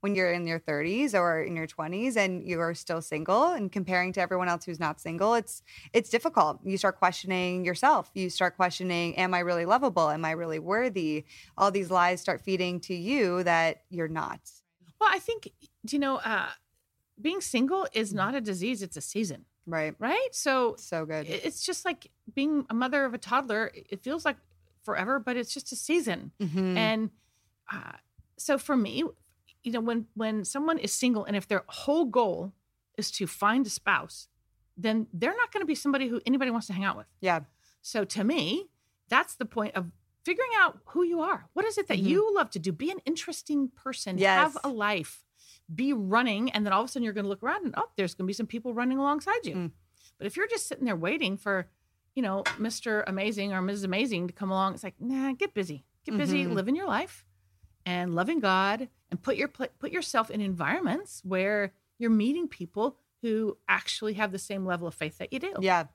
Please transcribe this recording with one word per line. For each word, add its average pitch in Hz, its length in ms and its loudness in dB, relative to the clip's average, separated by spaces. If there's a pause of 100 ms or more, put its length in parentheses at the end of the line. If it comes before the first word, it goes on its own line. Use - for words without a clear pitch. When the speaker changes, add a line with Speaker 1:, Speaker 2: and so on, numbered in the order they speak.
Speaker 1:
when 202 140 2
you're 185 160 4
in 175 160 0
your 165 120 -2
thirties 185 540 0
or 170 280 4
in 170 160 -2
your 160 100 -4
twenties 196 480 -4
and 185 320 2
you're 170 260 0
still 165 280 -4
single 180 500 2
and 220 180 -2
comparing 180 440 0
to 190 80 0
everyone 180 260 0
else 170 160 0
who's 165 160 -8
not 156 220 -4
single, 175 320 2
it's, - 280 0 (300)
it's 226 180 4
difficult. 226 540 4
You 190 140 -2
start 190 220 2
questioning 180 640 2
yourself. 190 480 4
You 185 160 -2
start 180 260 2
questioning, 175 640 0
"Am 185 160 2
I 180 60 4
really 175 260 2
lovable? 185 440 4
Am 156 140 0
I 160 80 0
really 160 260 -4
worthy?" 175 680 0 (320)
All 196 120 6
these 185 220 -2
lies 180 300 4
start 170 180 -2
feeding 180 420 -2
to 185 120 -8
you 185 500 2
that 165 460 2
you're 170 180 -4
not. 156 320 -6 (600)
Speaker 2:
Well, 427 100 6
I 381 80 2
think, 453 300 -6 (340)
do 277 140 -2
you - 20 2
know, 269 180 0
uh, 214 300 -2 (720)
being 330 220 -2
single 277 500 0
is 220 180 -2
Speaker 1:
Mm-hmm. 202 80 -4
Speaker 2:
not 202 180 0
a 269 60 -2
disease. 202 400 -4
It's 185 140 -10
a 143 60 -10
season. 196 420 -4 (220)
Speaker 1:
Right. 156 340 -2
Speaker 2:
Right? 392 320 0
So 254 480 2
Speaker 1:
So 160 260 -4
good. 156 220 -4
Speaker 2:
i-, - 160 -4
it's - 220 -6
just - 180 -4
like - 260 -4 (240)
being 285 360 2
a - 40 -4
mother 262 300 2
of 240 100 -2
a 247 40 -6
toddler. 226 580 0
It, - 140 -20
it 196 120 -10
feels 294 220 -4
like 285 140 0 (460)
forever, 214 360 0
but 247 160 -2
it's 240 180 -4
just - 200 -10
a - 20 -8
season. 233 560 -2 (100)
Speaker 1:
Mm-hmm. 185 360 0
Speaker 2:
And, 220 320 2 (640)
uh, - 200 -10 (460)
so 277 200 0
for 277 200 0
me, 233 260 0 (680)
you 226 100 -4
know, 226 60 -2
when, 233 300 -2
when 220 300 -2
someone 311 340 0
is - 140 -2
single 240 320 2
and 202 100 -2
if 190 120 -2
their 196 200 2
whole 311 380 2
goal 196 480 0 (440)
is - 140 -4
to 185 160 -4
find 226 380 2
a 208 40 -8
spouse, - 580 -2 (500)
then 220 360 0
they're 240 220 0
not 466 160 0
gonna 392 140 -2
be 294 100 0
somebody 269 320 0
who 233 180 -2
anybody 254 260 2
wants 226 160 -2
to 202 60 -6
hang 190 100 -2
out 190 140 0
with. 107 100 -16 (140)
Speaker 1:
Yeah. 175 200 2 (400)
Speaker 2:
So 214 240 -2
to 196 180 -2
me, 269 460 0 (400)
that's 277 260 2
the 247 100 -6
point 214 300 -4
of 175 160 -4 (340)
figuring 466 320 0
out 359 300 4
who 349 160 2
you 339 180 0
are. 339 320 -2
What 381 120 0
is 440 120 -2
it 392 100 -2
that - 100 0
Speaker 1:
Mm-hmm. 190 100 2
Speaker 2:
you 403 280 4
love 311 160 2
to 190 80 -6
do? 175 120 -2
Be 254 200 -2
an 381 140 -6
interesting 294 640 -2
person. 208 480 -6
Speaker 1:
Yes. 190 200 6 (160)
Speaker 2:
Have 302 100 -10
a 277 60 -2
life. 208 540 -2 (500)
Be 262 200 0
running. 220 580 2
And 214 140 -2
then 196 80 2
all 202 80 4
of 247 40 -2
a 254 60 -10
sudden 247 120 -2
you're 220 100 -2
gonna 202 140 -2
look 196 160 -4
around 349 220 -2
and, 247 120 -4
oh, 453 180 -2
there's 185 180 -2
gonna 185 140 -4
be 196 60 -2
some 220 140 -4
people 233 260 -6
running 247 240 0
alongside 302 480 0
you. 165 100 -4
Speaker 1:
Mm. 175 160 -4 (460)
Speaker 2:
But - 100 -8
if - 80 -8
you're 392 120 -2
just 440 200 -4
sitting - 180 -4
there 214 100 0
waiting 196 420 0
for, 190 300 -2 (480)
you 269 60 -2
know, 196 220 0 (140)
Mister 220 500 -2
Amazing 202 460 -2
or 185 80 0
Missus 196 220 -2
Amazing 190 440 0
to 175 60 -8
come 190 180 -4
along, 190 220 2
it's - 100 -12
like, 190 160 -12
nah, 262 340 -2
get 392 200 -2
busy. 170 320 -4 (200)
Get 226 120 -2
busy 190 260 2
Speaker 1:
Mm-hmm. 175 100 0
Speaker 2:
living 202 220 0
your 370 120 -4
life 277 380 -4 (600)
and 180 280 -2
loving 220 260 2
God 202 500 2 (220)
and 180 100 -6
put - 160 0
your 285 100 0
pla-, - 200 -6 (120)
put - 120 -6
yourself 240 380 0
in 214 120 -4
environments 202 840 -2
where 190 500 0 (240)
you're 233 140 0
meeting 262 360 2
people 208 500 -4 (240)
who 220 360 0 (100)
actually 202 460 -2
have 202 180 -2
the 190 80 -8
same 190 260 -6
level 175 220 -2
of 156 60 -8
faith 156 240 -6
that - 160 -10
you 262 60 -4
do. 370 220 -6
Speaker 1:
Yeah. 180 340 4